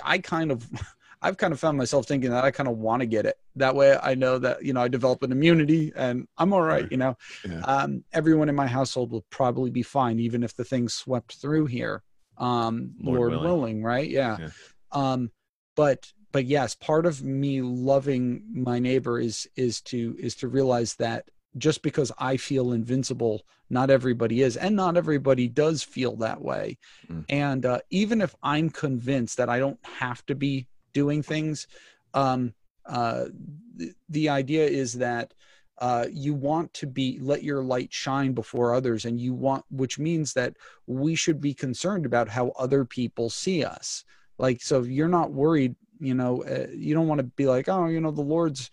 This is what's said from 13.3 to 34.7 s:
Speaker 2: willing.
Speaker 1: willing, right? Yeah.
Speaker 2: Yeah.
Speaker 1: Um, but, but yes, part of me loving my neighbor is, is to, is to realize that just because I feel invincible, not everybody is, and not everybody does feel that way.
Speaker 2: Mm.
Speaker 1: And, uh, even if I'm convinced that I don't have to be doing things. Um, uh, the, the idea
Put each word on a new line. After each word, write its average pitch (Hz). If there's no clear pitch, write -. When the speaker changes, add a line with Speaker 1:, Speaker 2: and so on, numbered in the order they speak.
Speaker 2:
willing. -
Speaker 1:
willing, 120
right? 123
Yeah. 131
Speaker 2:
Yeah. 80
Speaker 1:
Um, 131
but, 143
but 139
yes, 143
part 160
of 139
me 135
loving 127
my 123
neighbor 123
is, 117
is 123
to, 117
is 123
to 131
realize 123
that 117
just 151
because 143
I 131
feel 123
invincible, 117
not 127
everybody 123
is, 123
and 208
not 185
everybody 139
does 151
feel 120
that 110
way. -
Speaker 2:
Mm. 82
Speaker 1:
And, 139
uh, 123
even 208
if 175
I'm 156
convinced 127
that 120
I 120
don't 135
have -
to 139
be 139
doing 147
things. 156
Um, 131
uh, 120
the, -
the 156
idea 151